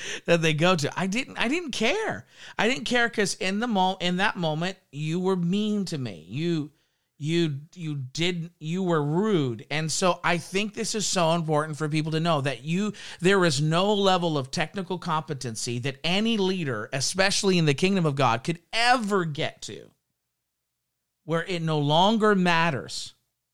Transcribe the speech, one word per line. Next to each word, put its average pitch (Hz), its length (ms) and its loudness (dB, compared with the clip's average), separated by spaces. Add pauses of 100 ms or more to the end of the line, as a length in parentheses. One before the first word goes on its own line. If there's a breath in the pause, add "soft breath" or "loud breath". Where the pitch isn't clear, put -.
(260 loud breath)
that 170 160 4
they 160 120 4
go 175 220 4
to. 143 240 -2
I 185 80 -2
didn't, 190 300 -4
I 208 100 0
didn't 311 240 -2
care. 370 540 -2 (320 loud breath)
I 196 100 2
didn't 254 180 -2
care 240 240 2
'cause 208 260 -2
in 196 240 -2
the 240 80 -2
mo-, 190 320 2
in 180 180 0
that 202 200 0
moment, 170 400 -2 (140)
you 156 280 -4
were 185 160 2
mean 202 500 0
to 165 120 -6
me. 98 320 -8
You, 156 420 -2 (480)
you, 156 420 0 (120)
you 156 220 -8
didn't, 160 640 -4
you 170 240 -4
were 170 200 2
rude. 151 680 0
And 156 200 -2
so 175 320 0
I 175 140 2
think 196 380 -4
this 226 180 -4
is 214 140 -2
so 165 240 2
important 156 480 0
for 156 100 -2
people 156 220 -2
to 156 80 0
know 160 220 2
that 131 220 -4
you, 190 300 -2 (280 loud breath)
there 190 220 6
is 147 160 2
no 165 360 2
level 185 420 2
of 135 140 -4
technical 180 480 -6
competency 135 800 -6
that 135 240 -6
any 214 340 0
leader, 170 560 -2
especially 190 640 2
in 165 80 4
the 147 80 4
kingdom 185 320 2
of 147 80 2
God, 123 300 2
could 170 160 -4 (120)
ever 220 540 2
get 147 380 -6
to 71 260 -14 (1400)
where 165 180 -2
it 175 200 -6
no 156 160 0
longer 202 560 4
matters 170 800 0 (400)